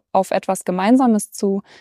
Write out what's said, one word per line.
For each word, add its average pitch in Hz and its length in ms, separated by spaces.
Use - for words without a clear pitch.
auf 190 200
etwas 190 340
Gemeinsames 214 640
zu 196 300